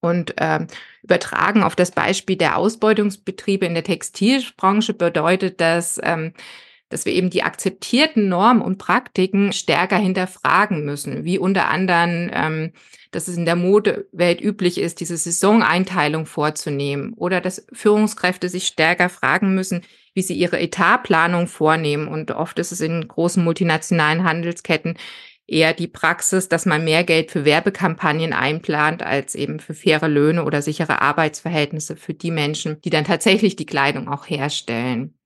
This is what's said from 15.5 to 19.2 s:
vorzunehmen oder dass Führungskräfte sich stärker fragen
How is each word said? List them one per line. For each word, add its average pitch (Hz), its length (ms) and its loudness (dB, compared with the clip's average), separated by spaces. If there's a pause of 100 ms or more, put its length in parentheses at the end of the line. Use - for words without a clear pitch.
vorzunehmen 143 880 -4
oder 180 260 -2
dass - 320 -6
Führungskräfte 208 760 2
sich 180 180 -6
stärker 175 420 2
fragen 180 460 0